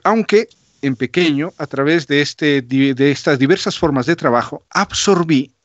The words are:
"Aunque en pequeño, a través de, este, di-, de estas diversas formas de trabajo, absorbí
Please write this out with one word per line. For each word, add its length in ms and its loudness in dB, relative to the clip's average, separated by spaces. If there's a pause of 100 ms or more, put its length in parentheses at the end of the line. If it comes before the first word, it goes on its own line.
"Aunque 440 2 (340)
en 140 -2
pequeño, 640 -2
a 80 -10
través 400 0
de, 160 0
este, 400 0
di-, 320 0
de 160 2
estas 300 0
diversas 400 0
formas 260 0
de 100 0
trabajo, 540 -2
absorbí 840 0 (140)